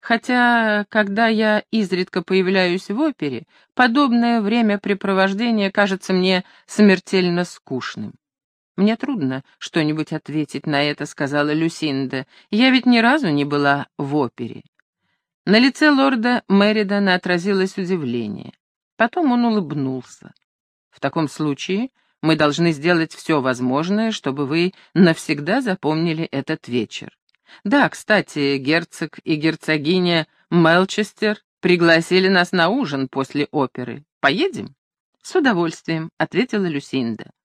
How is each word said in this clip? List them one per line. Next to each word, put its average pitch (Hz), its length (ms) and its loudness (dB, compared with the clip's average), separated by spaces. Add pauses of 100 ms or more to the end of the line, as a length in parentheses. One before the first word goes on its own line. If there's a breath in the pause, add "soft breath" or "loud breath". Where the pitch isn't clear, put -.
Хотя, 233 880 0
когда 214 380 0
я 214 440 2
изредка 185 520 -2
появляюсь 185 640 0
в 208 120 -4
опере, 151 460 -4 (280 soft breath)
подобное 240 680 2
времяпрепровождение 202 1300 0
кажется 190 400 0
мне 185 320 2 (220 soft breath)
смертельно 185 800 2
скучным». - 680 -10 (680)
«Мне 214 160 2
трудно 147 480 -4 (140 soft breath)
что-нибудь 156 560 -2
ответить 151 520 -6
на 143 160 0
это», 147 220 -4
сказала 147 480 -2
Люсинда. 139 760 -4 (240 soft breath)
«Я 240 200 4
ведь 254 160 2
ни 240 120 6
разу 240 300 2
не 143 160 0
была 143 440 0 (100)
в 143 180 -4
опере». 117 460 -6 (840)
На 202 140 4
лице 277 320 4
лорда 262 580 0
Меридана 202 680 2
отразилось 185 640 -2
удивление. 135 760 -6 (420)
Потом 254 360 0
он 240 120 0
улыбнулся. 147 880 -4 (560)
«В - 100 -20
таком 147 300 -2
случае 170 640 -4 (320)
мы 160 140 2
должны 156 360 2
сделать 160 400 0
всё 151 300 -2
возможное, 143 680 -2
чтобы 143 340 -6
вы 170 260 -2 (220 soft breath)
навсегда 160 680 2
запомнили 165 640 -2
этот 139 420 -8
вечер. - 480 -6 (500 soft breath)
Да, 226 260 2
кстати, 143 680 -2
герцог 156 680 -4
и 160 100 0
герцогиня 160 920 0 (220)
Мелчестер 185 960 2 (180)
пригласили 180 680 4
нас 180 240 2
на 175 180 2
ужин 147 380 -4
после 135 420 -4
оперы. 127 540 -6 (160)
Поедем?» 190 540 -2 (460)
«С - 160 -6
удовольствием», 170 800 -2
ответила 202 480 -2
Люсинда. 135 640 -6 (140)